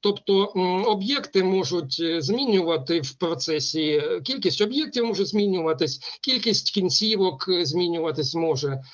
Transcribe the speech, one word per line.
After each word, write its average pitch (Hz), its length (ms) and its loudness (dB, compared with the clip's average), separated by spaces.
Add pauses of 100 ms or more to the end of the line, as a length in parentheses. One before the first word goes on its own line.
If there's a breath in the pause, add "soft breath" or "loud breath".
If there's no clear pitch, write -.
Тобто, 202 540 2
м, 185 280 0
об'єкти 214 580 0
можуть, 180 580 0
е, 165 220 0
змінювати 170 760 2
в - 120 -8
процесі, 156 920 -2
е, 175 160 -2
кількість 190 400 -2
об'єктів 240 460 0
може 202 180 0
змінюватись, 170 960 0
кількість 233 500 0
кінцівок, 190 800 0
е, 175 180 2
змінюватись 160 680 -2
може. 151 340 0
Е, 135 140 -4 (120 loud breath)